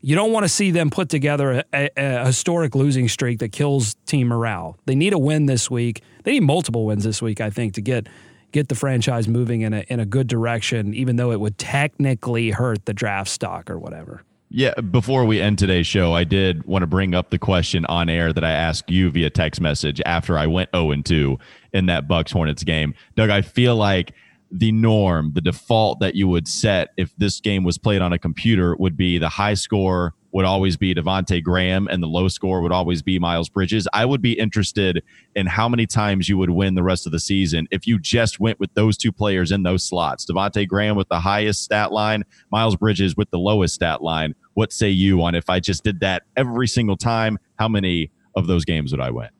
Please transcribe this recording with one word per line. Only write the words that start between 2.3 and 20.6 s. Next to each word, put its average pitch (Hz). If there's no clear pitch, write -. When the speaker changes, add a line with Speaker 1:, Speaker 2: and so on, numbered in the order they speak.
Speaker 1:
losing 131
streak 120
that 110
kills 139
team 127
morale. 107
They 135
need 175
a 185
win 151
this 127
week. 120
They 240
need 277
multiple 139
wins 104
this 110
week, 110
I 110
think, 110
to 110
get, 113
get 147
the 127
franchise 120
moving 117
in 110
a, 107
in 123
a 113
good 127
direction, 113
even 123
though 120
it 101
would 107
technically 131
hurt 110
the 113
draft 98
stock 90
or 85
whatever. 80
Speaker 2:
Yeah, 123
before 120
we 107
end 104
today's 92
show, 87
I 85
did 92
wanna 90
bring 92
up 90
the -
question 87
on 85
air 82
that 80
I 80
asked 80
you 90
via 78
text 80
message 76
after 85
I 76
went 90